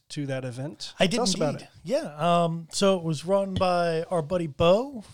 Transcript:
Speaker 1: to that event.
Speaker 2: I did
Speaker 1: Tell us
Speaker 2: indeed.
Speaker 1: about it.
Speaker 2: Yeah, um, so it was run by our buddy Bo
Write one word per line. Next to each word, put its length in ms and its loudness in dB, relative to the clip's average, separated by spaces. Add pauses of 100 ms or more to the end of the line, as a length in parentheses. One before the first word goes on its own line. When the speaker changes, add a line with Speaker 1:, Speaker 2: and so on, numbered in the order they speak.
(100)
Speaker 1:
to 160 -6
that 180 -6
event. 560 -10
Speaker 2:
I 80 6
did 80 -2
Speaker 1:
Tell 80 0
us 100 0
Speaker 2:
indeed. 140 0
Speaker 1:
about 140 -6
it. 60 -20 (140)
Speaker 2:
Yeah, 320 -4 (300)
um, 260 -4
so 280 2
it 40 -6
was 220 -4
run 300 0
by 500 0
our 180 -2
buddy 240 -2
Bo 560 2 (120)